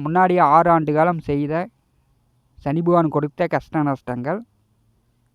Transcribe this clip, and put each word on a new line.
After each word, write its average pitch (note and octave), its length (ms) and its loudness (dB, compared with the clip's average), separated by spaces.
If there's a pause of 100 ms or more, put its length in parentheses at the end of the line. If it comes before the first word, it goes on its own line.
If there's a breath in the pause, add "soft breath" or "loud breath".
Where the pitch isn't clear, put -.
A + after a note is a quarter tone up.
முன்னாடி F3+ 340 2 (160)
ஆறு E3+ 220 6
ஆண்டு D3+ 180 0
காலம் D#3+ 360 0
செய்த D3 240 -4 (1040)
சனி D3+ 240 -4
பகவான் E3+ 340 2
கொடுத்த D3+ 320 -4
கஷ்ட D#3+ 360 -4
நஷ்டங்கள் C3+ 560 -6 (960)